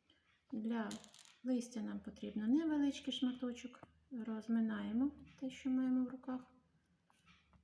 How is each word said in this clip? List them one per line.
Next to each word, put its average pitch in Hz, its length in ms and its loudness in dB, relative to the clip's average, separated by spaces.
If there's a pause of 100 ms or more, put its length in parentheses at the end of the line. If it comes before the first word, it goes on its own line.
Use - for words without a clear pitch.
(520)
Для 220 380 -2 (560)
листя 233 360 0
нам 208 180 -4
потрібно 214 480 -4
невеличкий 285 680 4
шматочок. 247 760 -4 (240)
Розминаємо 226 1000 2 (280)
те, 262 100 -4
що 254 200 -4
маємо 254 360 4
в 247 40 -6
руках. 254 320 -6 (1200)